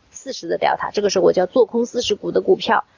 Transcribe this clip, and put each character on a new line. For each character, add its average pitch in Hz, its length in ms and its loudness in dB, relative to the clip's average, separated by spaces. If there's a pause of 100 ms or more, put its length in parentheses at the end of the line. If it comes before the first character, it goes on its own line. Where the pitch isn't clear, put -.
(120)
四 - 200 -16
十 175 160 -12
的 170 100 -4
delta， - 360 -2
这 208 80 -2
个 202 80 2
时 190 100 0
候 175 60 4
我 170 80 6
就 180 80 2
要 185 40 2
做 254 200 2
空 240 200 -2
四 240 160 -6
十 208 140 -2
股 175 160 -8
的 185 100 0
股 190 140 4
票 - 300 -2 (120)